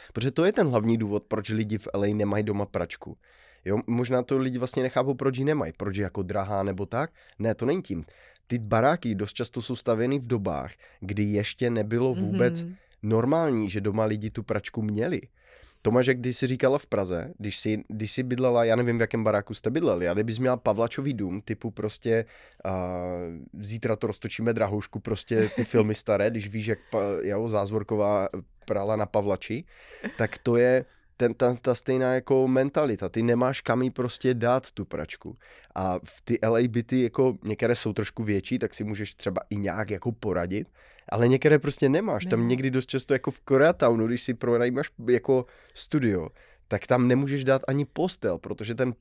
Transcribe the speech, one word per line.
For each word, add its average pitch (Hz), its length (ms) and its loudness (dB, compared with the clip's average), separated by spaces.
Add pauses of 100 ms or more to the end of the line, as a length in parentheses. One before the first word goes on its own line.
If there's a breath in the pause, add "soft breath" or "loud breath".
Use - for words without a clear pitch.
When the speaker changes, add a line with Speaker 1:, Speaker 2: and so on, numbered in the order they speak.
(140 loud breath)
Speaker 1:
Protože 123 180 -2
to 160 140 2
je 185 60 4
ten 185 160 4
hlavní 113 300 4
důvod, 104 300 0
proč 107 220 -4
lidi 110 280 -2
v - 160 -10
L 101 100 2
A 104 100 2
nemají 104 300 2
doma 101 220 -2
pračku. - 520 -6 (480 soft breath)
Jo, 101 220 0
možná 123 360 0
to 135 140 0
lidi 131 200 0
vlastně 127 260 -2
nechápou, 131 300 0
proč 127 240 -2
ji 135 80 0
nemají, 139 320 0
proč 98 200 -4
je 101 60 0
jako 98 200 -4
drahá 98 400 -2
nebo 98 220 -4
tak. 131 260 -4 (280 soft breath)
Ne, 107 160 0
to 113 100 -6
není 165 160 0
tím. 85 240 -8 (420 soft breath)
Ty 120 120 -2
baráky 113 560 2
dost 98 180 -6
často - 280 -6
jsou 120 140 -6
stavěny 120 440 0
v 123 80 -12
dobách, 95 440 -2 (280 soft breath)
kdy 101 240 -2
ještě 104 460 0
nebylo 117 460 0
vůbec 175 460 0
Speaker 2:
Mhm. 175 140 -10 (280 loud breath)
Speaker 1:
normální, 113 640 2
že 101 120 -4
doma 107 240 0
lidi 107 240 -2
tu 110 140 -8
pračku 107 380 -4
měli. 107 400 -2 (600 soft breath)
Tomáš, 120 260 4
jak 131 120 4
když 123 180 -4
jsi 135 100 0
říkala 131 300 2
v - 80 -6
Praze, 92 520 -2
když 104 220 -8
jsi, 107 280 -2
když 107 240 -6
jsi 131 120 -4
bydlela, 123 400 2
já 113 120 4
nevím, 120 220 2
v 113 40 2
jakém 113 220 0
baráku 104 300 0
jste - 160 -4
bydleli, 117 380 0
ale 87 80 0
kdybys 110 240 -2
měla 127 180 2
Pavlačový 117 560 -2
dům, 101 280 -4
typu 110 300 -8
prostě, 113 540 -2 (400 loud breath)
a, 95 60 -4 (880)
Zítra 110 360 -4
to 113 120 -4
roztočíme, 117 460 -2
Drahoušku, 107 460 -2
prostě 110 560 0
ty 123 80 0
Speaker 2:
<laughs> - 0 -
Speaker 1:
filmy 107 320 2
staré, 104 340 0
když 110 200 -6
víš, 107 160 -6
jak 107 140 -2 (120)
pa-, 101 300 0
jo, 104 280 -2
Zázvorková 104 800 0 (360)
prala 104 300 0
na 107 100 0
Pavlači, 104 580 -2 (540 loud breath)
tak - 200 -2
to 117 200 2
je 127 280 4 (320 soft breath)
ten, 120 160 2
ta, 123 280 2
ta 127 140 0
stejná 131 380 0
jako 131 340 2
mentalita. 131 600 0
Ty 113 140 -2
nemáš 123 380 2
kam 123 200 0
jí 127 80 0
prostě 123 440 -2
dát 123 380 0
tu 98 140 -8
pračku. - 520 -10 (380 loud breath)
A 92 280 -2
v - 200 -20
ty 117 180 0
L 113 140 2
A 120 120 4
byty, 120 360 0
jako 123 400 2
některé 110 320 0
jsou 107 180 -4
trošku 110 300 -4
větší, 104 360 -2
tak 110 140 -4
si - 100 -8
můžeš 104 300 -8
třeba - 360 -6
i 104 80 -6
nějak 98 320 -4
jako 104 220 -4
poradit, 92 560 -2 (420 soft breath)
ale 117 180 2
některé 135 320 6
prostě 139 300 0
nemáš. 151 360 0
Tam - 140 0
Speaker 2:
Nemám. 117 100 2
Speaker 1:
někdy 131 220 0
dost 127 180 0
často 135 240 -2
jako 135 180 -2
v - 80 -8
Koreatownu, 131 680 4
když 117 160 -2
si 127 100 -2
pronajímáš 120 560 0 (200)
jako 123 360 4 (280 soft breath)
studio, 107 560 0 (380 soft breath)
tak - 200 -4
tam 123 200 4
nemůžeš 135 360 2
dát 131 240 2
ani 139 180 0
postel, 127 520 -2
protože 107 380 -8
ten 127 260 0